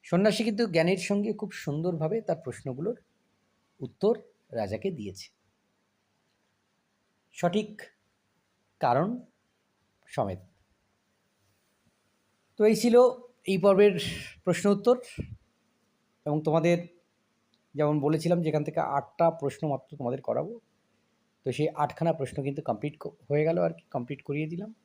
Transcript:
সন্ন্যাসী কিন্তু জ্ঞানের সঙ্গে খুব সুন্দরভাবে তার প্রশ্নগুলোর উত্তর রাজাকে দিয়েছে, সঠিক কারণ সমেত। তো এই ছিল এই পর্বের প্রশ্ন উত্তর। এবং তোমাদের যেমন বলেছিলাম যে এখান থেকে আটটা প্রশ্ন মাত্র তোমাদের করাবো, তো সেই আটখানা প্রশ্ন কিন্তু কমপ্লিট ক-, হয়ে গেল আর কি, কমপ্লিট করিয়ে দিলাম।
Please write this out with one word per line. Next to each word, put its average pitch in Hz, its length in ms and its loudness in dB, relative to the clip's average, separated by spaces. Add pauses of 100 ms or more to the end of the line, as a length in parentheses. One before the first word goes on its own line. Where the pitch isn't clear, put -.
সন্ন্যাসী 190 420 2
কিন্তু 226 220 0
জ্ঞানের 170 300 2
সঙ্গে 202 360 -2
খুব 208 200 -8
সুন্দরভাবে 160 680 -2
তার 170 240 -4
প্রশ্নগুলোর 139 560 -8 (800)
উত্তর 214 400 -2 (300)
রাজাকে 110 400 -4
দিয়েছে, 104 380 -12 (2000)
সঠিক 196 500 -2 (1000)
কারণ 170 400 0 (840)
সমেত। 98 320 -4 (2250)
তো 208 80 4
এই 214 120 6
ছিল 240 220 6 (480)
এই 190 120 2
পর্বের 196 420 6 (440)
প্রশ্ন 185 260 2
উত্তর। 233 280 2 (1300)
এবং 151 160 -2
তোমাদের 165 440 2 (880)
যেমন 147 260 2
বলেছিলাম 156 420 2
যে 156 60 0
এখান 151 160 0
থেকে 156 160 -4
আটটা 143 500 0
প্রশ্ন 151 380 -6
মাত্র 139 280 -6
তোমাদের 135 240 -6
করাবো, 156 400 -6 (840)
তো 131 80 -4
সেই 151 160 -2
আটখানা 151 440 -2
প্রশ্ন 143 300 -6
কিন্তু 139 200 -6
কমপ্লিট 139 380 -6
ক-, - 160 -14 (120)
হয়ে 147 160 0
গেল 165 140 0
আর 165 140 0
কি, - 180 -18
কমপ্লিট 135 320 -8
করিয়ে 151 240 -4
দিলাম। 196 280 -10 (100)